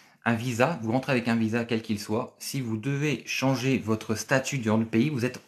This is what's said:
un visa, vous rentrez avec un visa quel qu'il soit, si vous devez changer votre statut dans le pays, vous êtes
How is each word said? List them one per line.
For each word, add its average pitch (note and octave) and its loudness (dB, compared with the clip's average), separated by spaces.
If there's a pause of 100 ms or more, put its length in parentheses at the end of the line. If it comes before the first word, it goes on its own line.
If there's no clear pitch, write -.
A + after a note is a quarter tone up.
(260)
un A#2 4
visa, B2 0
vous A2 -2
rentrez C3+ 0
avec A#2+ 2
un A#2 2
visa A2+ 0
quel A2+ -2
qu'il G#2 -2
soit, A2+ -4
si - -6
vous A2 -2
devez C#3 -2
changer C3 2
votre G#2+ -2
statut C3+ 0
dans A2 2
le A2+ 2
pays, A2+ 2
vous B2+ -2
êtes B2+ -2